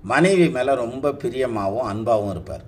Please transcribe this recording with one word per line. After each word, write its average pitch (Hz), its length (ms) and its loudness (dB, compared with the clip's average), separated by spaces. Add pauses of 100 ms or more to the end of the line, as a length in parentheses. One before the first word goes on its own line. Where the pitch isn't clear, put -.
மனைவி 165 480 4
மேல 135 260 2
ரொம்ப 127 340 -2
பிரியமாவும் 117 840 -4
அன்பாவும் 110 360 0
இருப்பார். 82 380 -10